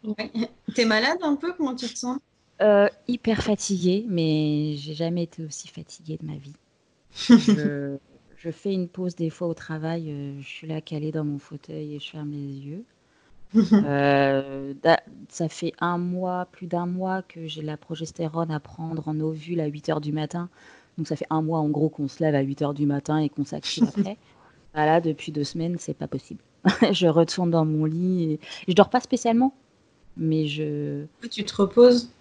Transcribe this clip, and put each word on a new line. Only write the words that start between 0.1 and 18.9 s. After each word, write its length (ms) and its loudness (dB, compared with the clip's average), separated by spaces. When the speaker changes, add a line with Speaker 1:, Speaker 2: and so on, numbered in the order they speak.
Speaker 1:
T'es 100 4
malade 380 2
un 140 2
peu ? 160 -4
Comment 240 -2
tu 120 -8
te 100 -12
sens ? 200 -6
Speaker 2:
Euh, 280 6
hyper 360 0
fatiguée, 680 0
mais 680 0
j'ai 180 -10
jamais 280 -2
été 220 -8
aussi 240 -14
fatiguée 520 -14
de 60 -12
ma 100 -10
vie. 180 -16
Je, 680 6
Speaker 1:
<laughs> 200 -20
Speaker 2:
je 140 -10
fais 220 -4
une 160 -2
pause 260 -6
des 160 -2
fois 180 -6
au 60 -2
travail, 560 -6
euh, 300 -10
je 80 -14
suis 180 -16
là 140 -6
calée 320 -6
dans 120 -2
mon 140 -4
fauteuil 560 -12
et 60 -10
je 100 -14
ferme 220 -10
les 260 -10
yeux. 260 -14
Speaker 1:
<laughs> 20 -20
Speaker 2:
Euh, 1000 2
da-, 180 6
ça 200 -4
fait 300 -6
un 200 -2
mois, 540 -4
plus 140 -14
d'un 200 -2
mois 360 -2
que 240 -14
j'ai 160 -10
la 140 -6
progestérone 720 -6
à 100 -2
prendre 480 -8